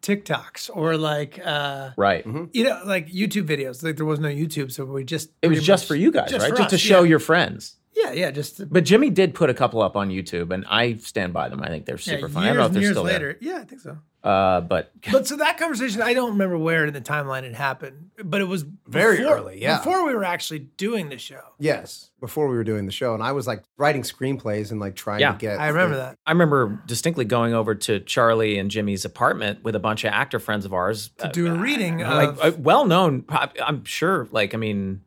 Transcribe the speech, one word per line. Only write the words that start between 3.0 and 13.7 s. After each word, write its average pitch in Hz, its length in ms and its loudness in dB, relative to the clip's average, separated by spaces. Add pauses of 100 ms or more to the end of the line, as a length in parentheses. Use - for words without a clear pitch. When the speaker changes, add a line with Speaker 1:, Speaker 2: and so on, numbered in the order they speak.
Speaker 1:
YouTube 185 380 -2
videos. 135 360 -4
Like 160 140 -4
there 156 80 -2
was 156 140 0
no 151 100 -2
YouTube, 147 420 -4
so 139 140 -8
we 139 180 -8
just 156 260 -8 (120)
Speaker 2:
It 165 60 2
was 156 100 4
Speaker 1:
pretty 151 80 0
Speaker 2:
just 185 180 6
Speaker 1:
much - 60 -10
Speaker 2:
for 151 60 2
you 196 160 6
guys, - 200 0
Speaker 1:
just 240 120 0
Speaker 2:
right? - 80 2
Speaker 1:
for 226 60 0
Speaker 2:
Just - 140 4
to 196 40 4
Speaker 1:
us, 160 60 4
Speaker 2:
show 185 220 8
Speaker 1:
yeah. 180 60 6
Speaker 2:
your 156 100 8
friends. - 560 0 (180)
Speaker 1:
Yeah, 440 200 0
yeah, 170 180 -2
just 143 260 -8
to 196 80 -10
Speaker 2:
But 156 200 4
Jimmy 240 240 6
did 185 240 4
put 151 160 2
a 127 40 2
couple 113 280 2
up 98 160 2
on 98 120 0
YouTube, 87 440 -4
and 95 160 -6
I 117 260 2
stand 92 380 -4
by 73 160 -4
them. 69 120 -8
I 76 60 -6
think 78 180 -6
they're - 120 -8
Speaker 1:
Yeah, - 180 -6
Speaker 2:
super 139 140 -6
funny. 85 200 0
I 139 40 4
don't - 40 4
know - 60 4
Speaker 1:
years 113 40 4
Speaker 2:
if 175 60 0
they're 196 60 2
Speaker 1:
and 202 40 4
years 208 100 4
Speaker 2:
still 101 100 0
there. 180 100 0 (200)
Speaker 1:
later. - 80 -14
Yeah, 330 180 -6
I 233 60 -16
think 262 160 -20